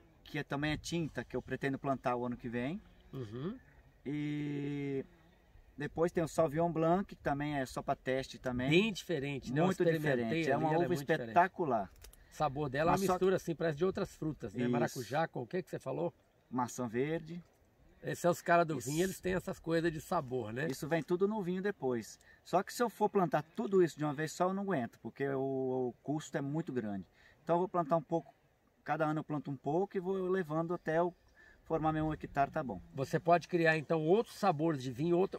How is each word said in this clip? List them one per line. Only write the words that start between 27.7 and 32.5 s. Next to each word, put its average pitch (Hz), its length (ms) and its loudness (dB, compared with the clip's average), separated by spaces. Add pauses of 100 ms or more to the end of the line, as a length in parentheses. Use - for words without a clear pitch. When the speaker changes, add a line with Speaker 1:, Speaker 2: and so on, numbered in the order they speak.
Speaker 1:
um 160 40 2
pouco, 165 320 -4 (520)
cada 156 200 0
ano 156 140 0
eu - 60 -6
planto 147 260 -4
um 135 60 -6
pouco 175 400 -2
e - 20 0
vou 185 300 -2
levando 165 440 0
até 160 260 0
eu 175 140 2 (520)
formar 156 260 0
meu 156 220 0
hectare, 139 360 -2